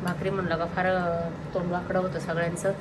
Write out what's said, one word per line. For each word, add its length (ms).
भाकरी 260
म्हणलं 280
का 80
फार, 200
अ, 440
तोंड 180
वाकडं 280
होतं 200
सगळ्यांचं. 600